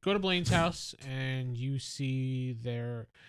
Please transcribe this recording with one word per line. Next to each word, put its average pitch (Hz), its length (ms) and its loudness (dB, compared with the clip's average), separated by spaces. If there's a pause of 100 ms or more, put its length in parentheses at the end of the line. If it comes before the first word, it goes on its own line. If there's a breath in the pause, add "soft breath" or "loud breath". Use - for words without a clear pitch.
go 190 80 2
to 202 80 4
Blaine's 180 300 2
house, 170 440 4 (140)
and 131 480 -2
you 131 240 -2
see 131 840 -2
there 120 460 -4 (220 loud breath)